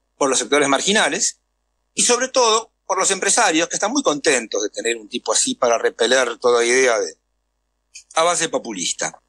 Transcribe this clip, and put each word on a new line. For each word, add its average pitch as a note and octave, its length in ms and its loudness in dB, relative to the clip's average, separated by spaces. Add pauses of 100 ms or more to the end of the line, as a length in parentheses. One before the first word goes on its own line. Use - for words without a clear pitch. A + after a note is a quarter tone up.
(180)
por C#3+ 120 2
los B2 100 0
sectores C3+ 280 2
marginales, E3 720 0 (540)
y A3+ 100 -2
sobre A#3+ 240 2
todo A#3 460 0 (120)
por F#3+ 140 -2
los F#3 120 0
empresarios, F#3+ 580 0
que - 60 -8
están G3+ 180 -4
muy C#4+ 100 -2
contentos C3+ 580 -2
de G#2 80 -4
tener A2+ 280 -6
un G#2+ 100 -18
tipo A#2 240 -6
así A#2+ 240 -2
para A#2 220 2
repeler A#2 600 0
toda A#2+ 280 2
idea B2 340 2
de F2 180 -8 (1000)
avance E3 340 0
populista. G#2+ 800 -6